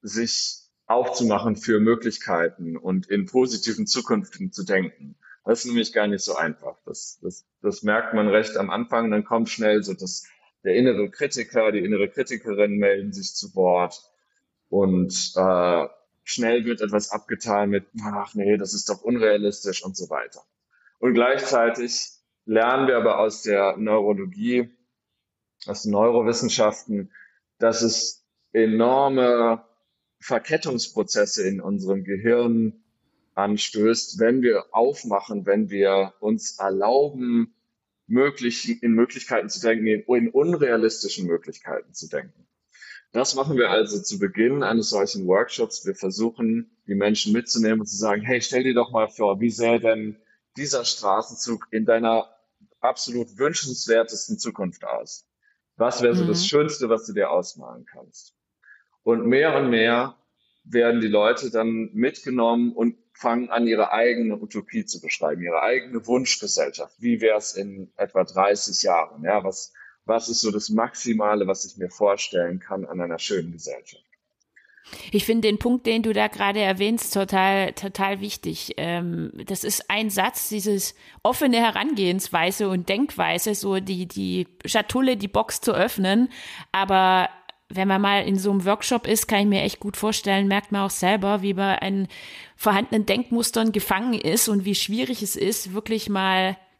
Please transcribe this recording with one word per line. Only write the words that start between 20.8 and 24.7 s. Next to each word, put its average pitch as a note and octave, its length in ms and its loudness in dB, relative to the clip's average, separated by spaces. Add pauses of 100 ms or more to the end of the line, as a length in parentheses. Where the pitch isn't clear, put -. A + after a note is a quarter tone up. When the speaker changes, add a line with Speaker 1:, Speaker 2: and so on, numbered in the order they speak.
Speaker 1:
Und A#2+ 160 2
gleichzeitig A#2+ 960 0 (360)
lernen A#2+ 420 2
wir B2+ 80 4
aber A2 240 2
aus G#2+ 220 0
der G2 340 2
Neurologie, G#2+ 920 0 (960)